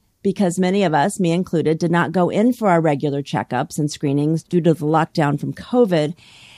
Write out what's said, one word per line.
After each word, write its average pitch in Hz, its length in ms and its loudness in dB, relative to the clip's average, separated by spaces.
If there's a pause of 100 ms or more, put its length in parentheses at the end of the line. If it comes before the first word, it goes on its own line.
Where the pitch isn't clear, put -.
(220)
because 185 360 0
many 185 260 2
of 156 100 2
us, 156 240 0
me 170 140 0
included, 165 460 0
did 170 120 -2
not 165 220 0
go 175 160 2
in 220 240 2
for 220 160 -2
our 170 120 4
regular 143 420 0
checkups 127 560 -4
and 151 120 -2
screenings 147 540 -2
due 175 160 -2
to 160 120 4
the 147 140 -4
lockdown 151 520 0
from 135 140 -6
covid. 180 640 0 (440)